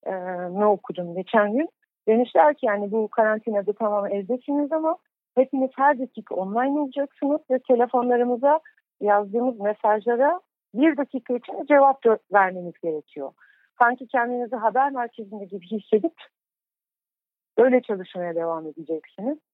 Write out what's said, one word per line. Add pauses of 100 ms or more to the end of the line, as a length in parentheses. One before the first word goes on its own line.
e, (460)
ne
okudum
geçen
gün. (400)
Demişler
ki,
yani,
"Bu
karantinada
tamam
evdesiniz
ama (380)
hepiniz
her
dakika
online
olacaksınız (100)
ve
telefonlarımıza (400)
yazdığımız
mesajlara (340)
bir
dakika
içinde
cevap
gö-, (140)
vermeniz
gerekiyor. (460)
Sanki
kendinizi
haber
merkezinde
gibi
hissedip (1400)
öyle
çalışmaya
devam
edeceksiniz." (160)